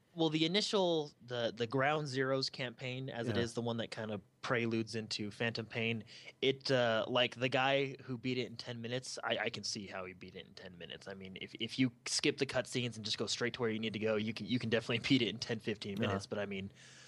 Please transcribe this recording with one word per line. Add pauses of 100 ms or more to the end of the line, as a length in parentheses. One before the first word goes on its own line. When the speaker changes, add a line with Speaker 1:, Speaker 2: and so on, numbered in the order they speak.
(140)
Speaker 1:
well,
the
initial, (140)
the,
the
Ground
Zeroes
campaign,
as
it
Speaker 2:
Yeah.
Speaker 1:
is,
the
one
that
kind
of (220)
preludes
into
Phantom
Pain, (380)
it,
uh,
like,
the
guy
who
beat
it
in
ten
minutes,
I,
I
can
see
how
he
beat
it
in
ten
minutes.
I
mean,
if,
if
you (140)
skip
the
cutscenes
and
just
go
straight
to
where
you
need
to
go,
you
can,
you
can
definitely
<laughs>
beat
it
in
ten,
fifteen
Speaker 2:
Uh-huh.
Speaker 1:
minutes.
But,
I
mean, (380)